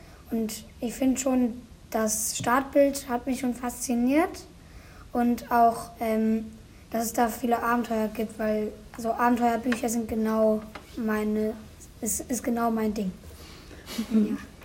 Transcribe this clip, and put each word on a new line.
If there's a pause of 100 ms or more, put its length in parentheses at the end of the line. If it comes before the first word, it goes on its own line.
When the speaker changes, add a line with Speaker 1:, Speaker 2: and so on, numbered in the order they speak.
(300)
Speaker 1:
und (160)
ich
find
schon, (360)
das
Startbild
hat
mich
schon
fasziniert (680)
und
auch, (100)
ähm, (460)
dass
es
da
viele
Abenteuer
gibt,
weil (300)
so
Abenteuerbücher
sind
genau (360)
meine, (480)
ist,
ist
genau
mein
Ding. (1000)
Speaker 2:
Mhm.
Speaker 1:
Ja. (320)